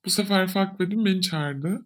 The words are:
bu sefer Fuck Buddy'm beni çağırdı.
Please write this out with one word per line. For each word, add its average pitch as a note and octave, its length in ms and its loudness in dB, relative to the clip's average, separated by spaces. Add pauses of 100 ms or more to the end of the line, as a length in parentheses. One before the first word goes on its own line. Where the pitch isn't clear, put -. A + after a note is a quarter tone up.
bu F#3+ 60 -4
sefer F#3+ 380 2
Fuck G3 320 0
Buddy'm G#3 240 0
beni F#3+ 160 4
çağırdı. D3+ 640 -2